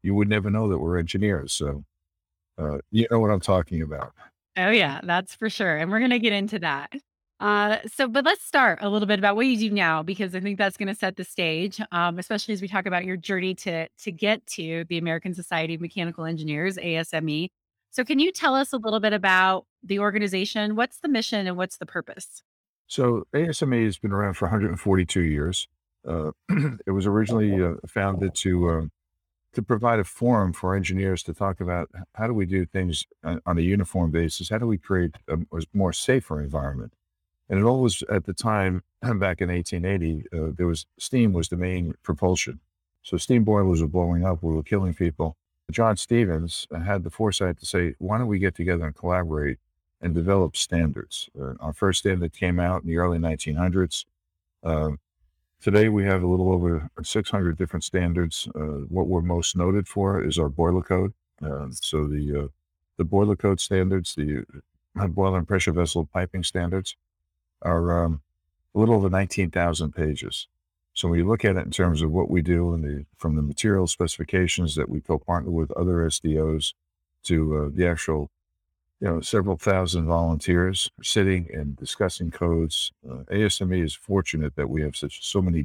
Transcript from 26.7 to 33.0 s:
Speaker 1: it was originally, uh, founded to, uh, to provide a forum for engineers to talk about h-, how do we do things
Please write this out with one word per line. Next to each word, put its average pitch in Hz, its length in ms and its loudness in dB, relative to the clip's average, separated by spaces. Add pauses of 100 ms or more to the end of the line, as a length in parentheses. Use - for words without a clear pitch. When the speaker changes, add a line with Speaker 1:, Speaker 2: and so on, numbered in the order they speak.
Speaker 1:
it 98 60 0
was 98 140 0
originally, 104 580 4
uh, 85 120 0 (120)
founded 98 480 0
to, 87 340 2
uh, 80 120 2 (720)
to 120 80 -2
provide 117 380 2
a 98 40 2
forum 110 480 2
for 92 240 -2
engineers 95 480 0
to 85 100 -8
talk 98 280 -4
about 87 340 -4
h-, 90 80 -14 (120)
how 110 120 -4
do 120 60 -2
we 101 120 0
do 92 200 0
things 87 400 -4 (180)